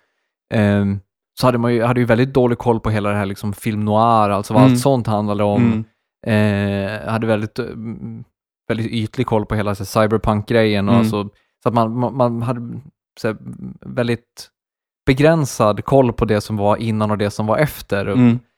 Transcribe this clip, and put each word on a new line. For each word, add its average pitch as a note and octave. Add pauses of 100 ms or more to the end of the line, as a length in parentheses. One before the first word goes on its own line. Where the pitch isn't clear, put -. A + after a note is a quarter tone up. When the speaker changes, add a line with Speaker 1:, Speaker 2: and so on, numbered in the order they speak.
(540)
Speaker 1:
ehm, G2+ (400)
så C3
hade A#2+
man A#2+
ju, A2+
hade A#2+
ju B2
väldigt A#2+
dålig B2
koll A2+
på A2+
hela G#2
det G2+
här G#2
liksom G2+
film G#2+
noir, G#2+
alltså G2+
vad A#2
Speaker 2:
Mm. C3
Speaker 1:
allt B2
sånt B2+
handlade G#2
om. A2 (400)
Speaker 2:
Mm. G2+ (100)
Speaker 1:
Eh, G2+
hade A2+
väldigt, G#2+
mm, A2+ (440)
väldigt A2+
ytlig A#2
koll G#2+
på A2
hela G#2
så G2+ (160)
här A2
cyberpunk-grejen G#2+
och A#2+
Speaker 2:
Mm. A#2
Speaker 1:
alltså, G#2 (340)
så C3
att A2
man, A#2
man, A#2+
man A#2+
hade A#2 (420)
så A#2+
här A2 (440)
väldigt A#2+ (560)
begränsad C3
koll C3
på -
det G#2+
som G#2+
var G2+
innan G#2+
och G#2+
det G2+
som G#2+
var A2
efter. G#2
Speaker 2:
Mm. A#2+ (180)